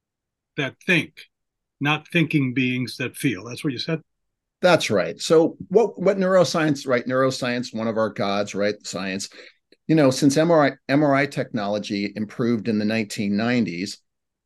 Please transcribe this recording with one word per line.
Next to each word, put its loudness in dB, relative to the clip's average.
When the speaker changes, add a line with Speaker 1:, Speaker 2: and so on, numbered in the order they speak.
Speaker 1:
that -6
think, 0
not -2
thinking 0
beings -2
that -8
feel. -4
That's -12
what -2
you -8
said? -6
Speaker 2:
That's 4
right. 0
So 4
what, 2
what 2
neuroscience, 2
right? 0
Neuroscience, -2
one -4
of -2
our 0
gods, -2
right? 0
Science. -8
You 4
know, 6
since 2
M 2
R 6
I, 2
M 2
R 2
I 2
technology -4
improved -2
in 0
the -2
nineteen -2
nineties, -2